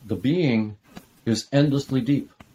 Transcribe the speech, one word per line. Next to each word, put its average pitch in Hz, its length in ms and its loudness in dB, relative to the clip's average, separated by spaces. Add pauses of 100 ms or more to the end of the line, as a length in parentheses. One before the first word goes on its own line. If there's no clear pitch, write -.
the 98 100 -6
being 117 600 0 (480)
is 110 260 -2
endlessly 139 500 2
deep. 127 300 -2 (240)